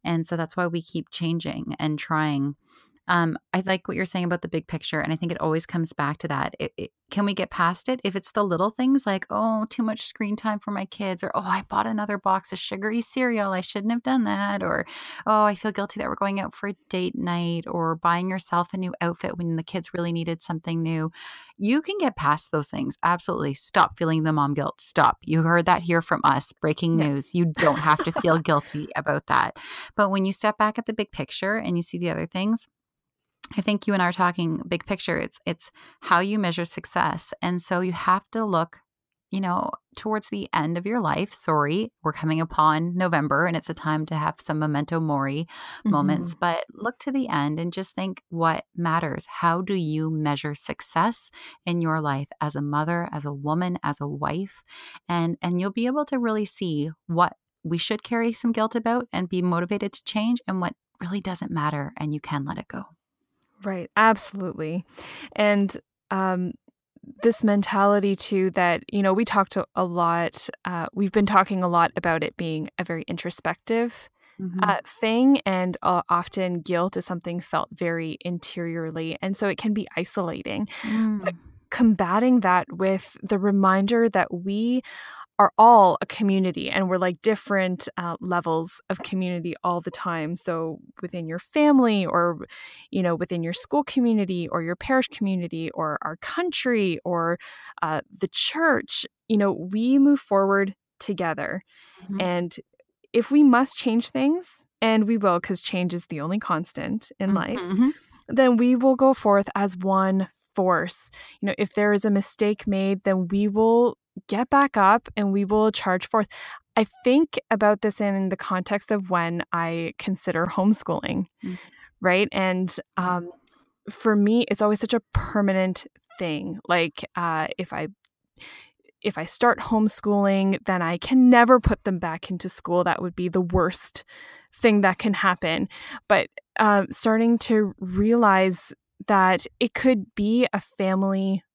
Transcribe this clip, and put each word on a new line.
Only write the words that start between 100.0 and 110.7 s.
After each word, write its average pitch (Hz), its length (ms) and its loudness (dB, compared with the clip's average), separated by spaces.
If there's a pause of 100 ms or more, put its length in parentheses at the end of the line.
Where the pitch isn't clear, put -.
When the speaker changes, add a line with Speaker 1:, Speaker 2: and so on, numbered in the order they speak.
Speaker 2:
forward 196 560 2 (240)
together. 170 640 -4 (420)
Speaker 1:
Mm-hmm. 196 180 -8
Speaker 2:
And 175 340 -2 (560)
if 226 180 2
we 294 140 8
must 254 340 6
change 233 320 0
things, 294 560 -2 (160)
and 220 260 4
we 226 120 2
will, 180 200 4
'cause 180 220 -4
change 180 320 -2
is 175 140 -6
the 160 120 -8
only 175 200 -2
constant - 800 -6
in 196 160 0
life, 214 240 -2
Speaker 1:
Mm-hmm. 190 300 2 (380)
Speaker 2:
then 247 300 4
we 247 180 4
will 254 200 4
go 262 180 4
forth 202 400 2
as 196 240 -2
one 190 520 2 (260)
force. 180 560 0 (280)